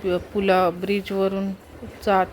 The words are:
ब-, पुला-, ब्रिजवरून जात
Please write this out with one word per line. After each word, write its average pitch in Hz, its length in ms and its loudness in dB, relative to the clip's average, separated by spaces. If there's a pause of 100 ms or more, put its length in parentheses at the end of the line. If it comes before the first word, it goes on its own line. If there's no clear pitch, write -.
ब-, 180 140 0 (160)
पुला-, 185 360 4
ब्रिजवरून 196 800 -2 (540)
जात 185 280 4